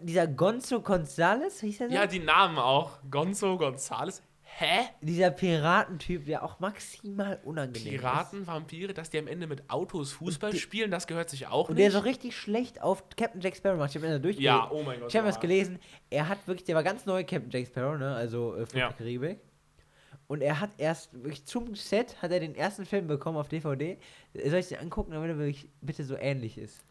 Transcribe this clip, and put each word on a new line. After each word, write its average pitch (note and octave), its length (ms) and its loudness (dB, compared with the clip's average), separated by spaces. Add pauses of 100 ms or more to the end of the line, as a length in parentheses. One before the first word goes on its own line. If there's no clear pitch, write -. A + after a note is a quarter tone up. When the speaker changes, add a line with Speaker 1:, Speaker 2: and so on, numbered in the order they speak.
Speaker 1:
dieser E3+ 260 4
Gonzo G#3 540 2
Gonzales, F#3+ 800 2
hieß G#3 180 -4
der A#3+ 100 -2
so? B3 60 2
Speaker 2:
Ja, G3+ 120 6
die F#3 120 -4
Namen E3 380 6
auch. C#3 420 4 (100)
Gonzo F#3 480 2
Gonzales. C#3 640 -2 (220)
Hä? F#3 460 2 (120)
Speaker 1:
Dieser E3+ 300 4
Piratentyp, F3 960 2
der D3+ 180 -2
auch - 160 -10
maximal G3+ 840 -6
unangenehm C3 460 -6
Speaker 2:
Piraten, C#3 500 -2
Speaker 1:
ist. F3+ 60 -8
Speaker 2:
Vampire, E3 460 -8
dass D#3+ 160 -10
die D#3 80 -2
am D3+ 100 -2
Ende E3 200 -6
mit C#3 220 -10
Autos D3 420 -4
Fußball E3+ 380 -4
Speaker 1:
Und G3+ 60 -2
die E3 40 -2
Speaker 2:
spielen, G#3+ 320 -2
das F3 160 -2
gehört E3 220 -4
sich C3+ 180 -8
auch D3+ 220 2
Speaker 1:
Und D#3+ 60 0
Speaker 2:
nicht. F#3+ 100 10
Speaker 1:
der G3+ 60 8
so G3 80 4
richtig A#3+ 360 -2
schlecht A#3 460 -4
auf F#3+ 340 0
Captain A3 260 -2
Jack F#3 140 -2
Sparrow F#3+ 240 2
macht. D3 120 0
Ich D3 40 -12
hab D3+ 80 -4
mir D#3+ 60 0
da D3+ 100 0
durchgelesen. C#3 380 4
Speaker 2:
Ja, A2+ 120 2
oh D3+ 140 -2
mein B2+ 160 -6
Gott, A#2+ 100 -8
Speaker 1:
Ich G#3+ 60 -2
hab A3 80 6
Speaker 2:
ja. G#3 60 4
Speaker 1:
was G3 100 -2
gelesen. F3+ 400 2 (300)
Er D3 180 0
hat G3 200 -4
wirklich, F3+ 180 -4
der E3+ 100 0
war D#3+ 80 4
ganz G#3 220 -2
neu, F#3 180 0
Captain C#3+ 260 -4
Jack B2 180 -2
Sparrow, C#3 300 -2
ne? C3+ 160 -2
Also, A#2 420 -2
äh, A2+ 100 -2
Fluch C3 140 -2
Speaker 2:
Ja. B2+ 100 4
Speaker 1:
der - 80 -8
Karibik. B2 420 -6 (880)
Und D3 140 -4
er D3 180 2
hat G3+ 180 -2
erst D#3 360 -2
wirklich C#3 320 -10
zum A#3 300 -6
Set, - 460 -2
hat E3+ 100 -2
er F3+ 100 2
den D#3+ 140 -6
ersten F#3+ 300 -4
Film F#3+ 220 0
bekommen D3+ 300 -2
auf C#3+ 100 -4
D D#3+ 140 -4
V D3 140 -2
D. D#3+ 220 -4 (360)
Soll D#3 260 2
ich F#3 80 -2
den - 120 -10
angucken, F#3 320 -6
damit D#3+ 180 -4
er D#3+ 80 -4
wirklich C#3+ 320 -4 (120)
bitte C#3 220 -6
so C3 140 -6
ähnlich B2+ 400 -4
ist? G#2+ 340 -14